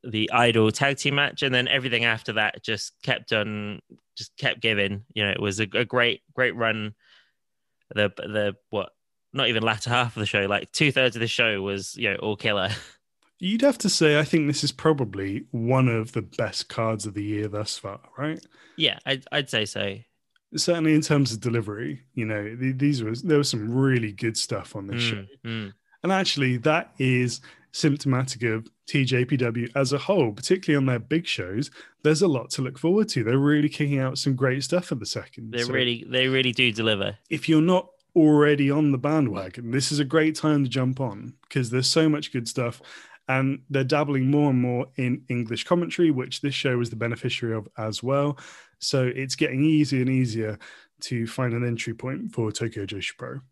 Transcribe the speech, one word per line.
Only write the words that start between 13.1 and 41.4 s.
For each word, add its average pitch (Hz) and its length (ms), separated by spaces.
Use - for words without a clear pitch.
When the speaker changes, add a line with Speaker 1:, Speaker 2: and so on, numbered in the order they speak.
Speaker 2:
You'd 220 240
have 277 160
to 202 100
say, 151 280
I 151 60
think 147 240
this 147 160
is 139 80
probably 101 800
one 123 380
of 113 240
the 113 80
best 98 480
cards 110 360
of 104 80
the 104 120
year 107 240
thus 104 280
far, 101 220
right? 151 220
Speaker 1:
Yeah, 156 280
I'd, 135 280
I'd 143 160
say 107 160
so. 101 320
Speaker 2:
Certainly 160 400
in 151 60
terms 139 320
of 107 80
delivery, 117 640
you 113 120
know, 107 300
th-, 131 220
these 139 260
was, 113 200
there 156 140
was 143 120
some 110 240
really 127 400
good 110 240
stuff - 400
on 98 100
this 120 160
Speaker 1:
Mm, 117 60
Speaker 2:
show. 101 160
Speaker 1:
mm. 110 280
Speaker 2:
And 180 100
actually, 143 440
that 156 400
is 123 440
symptomatic 135 680
of 113 240
T 139 200
J 123 180
P 131 140
W 120 380
as 139 180
a 139 40
whole, 139 360
particularly 185 420
on 135 120
their 123 120
big 165 260
shows. 101 460
There's 151 180
a 196 60
lot 123 240
to - 100
look 131 160
forward 202 320
to. 123 140
They're 117 140
really 147 320
kicking 143 300
out 131 180
some 139 180
great 131 280
stuff 175 220
for 151 100
the 110 100
second. 113 480
Speaker 1:
They 120 100
Speaker 2:
So 123 80
Speaker 1:
really, 123 340
they 127 220
really 131 240
do 120 220
deliver. 104 440
Speaker 2:
if - 180
you're 156 140
not 180 260
already 147 560
on 143 220
the 131 60
bandwagon, 117 760
this 131 180
is 147 100
a 147 40
great 156 320
time 147 300
to 127 40
jump 127 300
on, 120 360